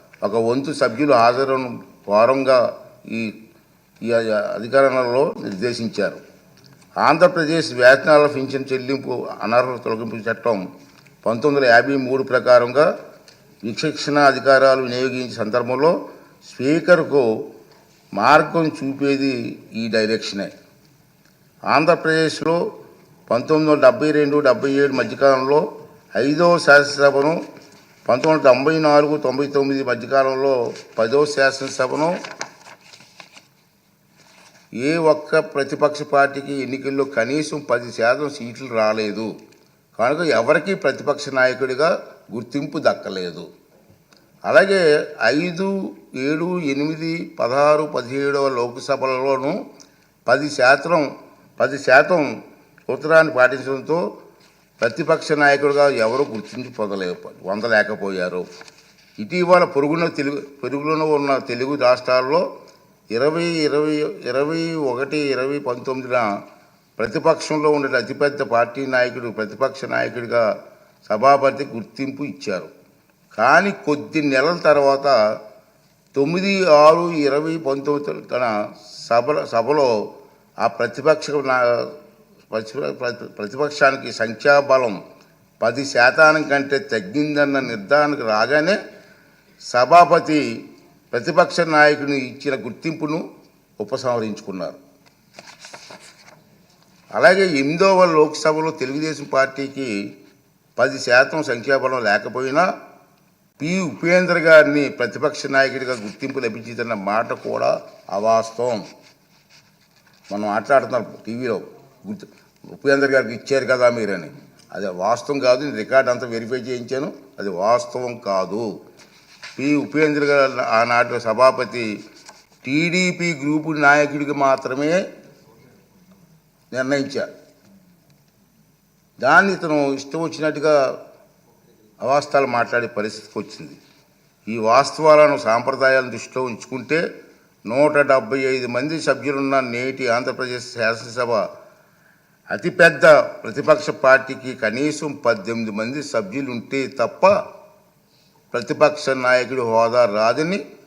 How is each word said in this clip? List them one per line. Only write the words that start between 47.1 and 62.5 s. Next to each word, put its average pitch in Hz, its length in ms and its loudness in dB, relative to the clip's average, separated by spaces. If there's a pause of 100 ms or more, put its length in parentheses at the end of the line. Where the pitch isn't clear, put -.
పదహారు, 147 420 2
పదిహేడవ 139 640 -2
లోక్సభలలోనూ 131 1160 -2 (640)
పది 139 220 2
శాతం, 143 640 2 (440)
పది 131 180 -2
శాతం 139 640 2 (380)
సూత్రాన్ని 151 540 2
పాటించడంతో 135 840 -2 (640)
ప్రతిపక్ష 151 520 -2
నాయకుడిగా 143 560 4
ఎవరు 127 420 0
గుర్తింపు 123 420 -12
పొందలే-, 95 440 -6 (300)
పొందలేకపోయారు. 98 1000 -2 (720)
ఇటీవల 175 460 2
పొరుగున 160 420 0
తెలుగు, 143 360 -6 (200)
పొరుగులోనూ 151 440 -4
ఉన్న 143 320 0
తెలుగు 131 380 -6
రాష్ట్రాల్లో 127 800 0 (540)